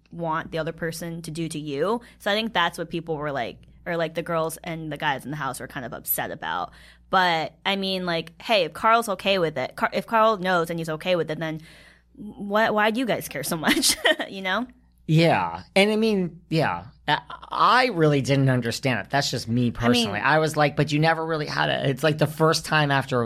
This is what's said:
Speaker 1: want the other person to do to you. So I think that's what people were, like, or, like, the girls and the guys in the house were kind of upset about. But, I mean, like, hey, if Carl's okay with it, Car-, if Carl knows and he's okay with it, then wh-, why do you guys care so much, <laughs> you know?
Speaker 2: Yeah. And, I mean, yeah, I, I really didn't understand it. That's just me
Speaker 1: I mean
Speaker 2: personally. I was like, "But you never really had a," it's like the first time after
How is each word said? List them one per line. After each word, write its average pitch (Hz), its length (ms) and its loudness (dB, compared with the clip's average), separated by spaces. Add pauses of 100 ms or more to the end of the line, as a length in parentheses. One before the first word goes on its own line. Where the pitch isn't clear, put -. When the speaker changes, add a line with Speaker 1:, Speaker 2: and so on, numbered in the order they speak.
(120)
Speaker 1:
want 165 400 -4
the 165 80 -6
other 160 140 -4
person 165 500 -6
to 160 80 -10
do 160 160 -4
to 156 100 -8
you. 151 440 -2 (180)
So 214 100 -4
I 202 60 2
think 220 180 -2
that's 170 240 2
what 170 120 -6
people 165 260 -6
were, 147 160 -4
like, 120 260 -4 (300)
or, 170 100 -4
like, 165 160 -2
the 170 80 -4
girls 160 420 -2
and 160 280 -8
the 143 60 -6
guys 143 280 -2
in 127 60 -8
the 151 60 -6
house 135 240 -6
were 135 60 -10
kind 127 180 -10
of - 80 -10
upset 135 360 -6
about. 85 420 -6 (380)
But, 175 440 2 (120)
I 196 120 0
mean, 190 280 -4
like, 165 360 -4
hey, 202 240 2
if - 80 -6
Carl's 226 360 2
okay 196 300 0
with 156 180 0
it, - 200 -4
Car-, - 160 0
if 196 120 -2
Carl 220 320 2
knows 175 320 0
and 170 100 -4
he's 165 100 -6
okay 170 260 0
with 160 160 0
it, 160 80 -6
then 160 220 -6 (540)
wh-, 208 580 0
why 214 180 2
do 220 80 -2
you 269 60 -2
guys 170 240 -2
care - 140 -8
so 175 140 -2
much, - 380 2 (180)
<laughs> - 160 -8
you 196 120 -12
know? 196 260 -2 (400)
Speaker 2:
Yeah. 107 560 4 (120)
And, 202 160 6
I 214 40 2
mean, 208 540 0
yeah, 107 360 0 (220)
I, 147 140 2 (300)
I 208 360 6
really 156 340 4
didn't 135 280 4
understand 120 500 0
it. 92 100 -6
That's 139 220 0
just 120 160 -4
me 120 140 2
Speaker 1:
I - 20 4
mean 117 100 2
Speaker 2:
personally. 202 460 2
I 143 200 4
was 156 160 0
like, 147 200 2
"But 147 160 0
you 147 80 2
never 160 260 2
really 156 220 -2
had 147 220 0
a," 131 200 0
it's 135 140 -2
like 156 160 2
the 147 80 4
first 160 380 2
time 151 260 2
after 131 340 0